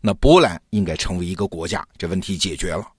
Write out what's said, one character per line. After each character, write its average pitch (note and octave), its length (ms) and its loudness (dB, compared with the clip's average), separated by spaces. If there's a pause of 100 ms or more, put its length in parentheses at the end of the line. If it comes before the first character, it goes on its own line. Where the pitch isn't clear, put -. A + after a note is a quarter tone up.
那 G2+ 140 0
波 E3+ 260 8
兰 F2+ 200 0 (100)
应 G#2 120 0
该 E2+ 120 -2
成 - 220 -6
为 F2+ 80 -4
一 F2+ 80 -6
个 G2 140 -4
国 E2 180 -8
家， - 220 -6 (100)
这 - 80 -8
问 F#2 140 -2
题 F#2 180 -4
解 D#2+ 160 -4
决 E2+ 200 -4
了。 D#2+ 120 -6 (140)